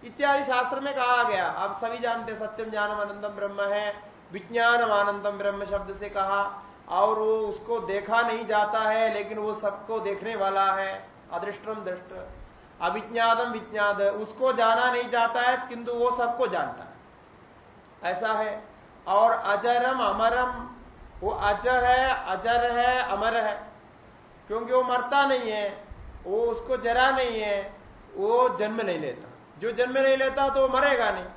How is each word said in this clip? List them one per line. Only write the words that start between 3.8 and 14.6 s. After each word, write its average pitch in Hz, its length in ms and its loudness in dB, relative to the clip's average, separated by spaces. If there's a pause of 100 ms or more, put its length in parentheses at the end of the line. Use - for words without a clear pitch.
"विज्ञानम 233 600 2
आनंदम 202 380 2
ब्रह्म" 202 340 -2
शब्द 196 300 -6
से 202 140 -10
कहा, 196 540 -2 (260)
और 208 300 2
वो 214 200 2
उसको 220 420 -4
देखा 202 400 0
नहीं 226 260 -2
जाता 208 320 2
है 220 360 2
लेकिन 208 240 -6
वो 214 160 -4
सबको 214 460 -4
देखने 202 360 -4
वाला 196 360 2
है, 196 360 -4 (240)
"अदृष्टम 202 420 -8
दृष्ट, 185 520 -10 (560)
अविज्ञातम 226 680 2
विज्ञात", 208 500 -2
उसको 214 520 0
जाना 226 380 4